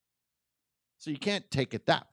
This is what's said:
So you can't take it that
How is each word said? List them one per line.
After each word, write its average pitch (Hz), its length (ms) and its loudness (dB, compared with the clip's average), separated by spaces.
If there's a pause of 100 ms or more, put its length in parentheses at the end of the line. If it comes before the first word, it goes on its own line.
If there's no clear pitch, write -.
(960)
So - 140 -10
you 143 80 -4
can't 202 320 -2
take 131 240 0
it 107 100 -6
that - 280 2